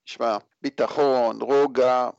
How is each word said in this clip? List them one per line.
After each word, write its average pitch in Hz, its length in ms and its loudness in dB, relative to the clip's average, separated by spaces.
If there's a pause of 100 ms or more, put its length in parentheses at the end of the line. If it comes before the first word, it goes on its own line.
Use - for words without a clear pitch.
שמע, 113 320 -4 (240)
ביטחון, 127 800 0
רוגע, 127 760 2